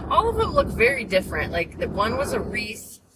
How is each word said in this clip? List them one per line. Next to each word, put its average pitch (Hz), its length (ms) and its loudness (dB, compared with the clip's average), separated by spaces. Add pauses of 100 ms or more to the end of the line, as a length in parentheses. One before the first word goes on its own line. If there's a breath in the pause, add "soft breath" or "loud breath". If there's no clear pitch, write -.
(100)
all 349 180 4
of 440 80 0
them 440 160 2
look - 160 4
very 240 360 2
different. 180 480 0
Like, 170 260 -4
the - 100 -4
one 220 280 -2
was 277 160 -2
a 226 80 -2
wreath. 202 600 -8 (160)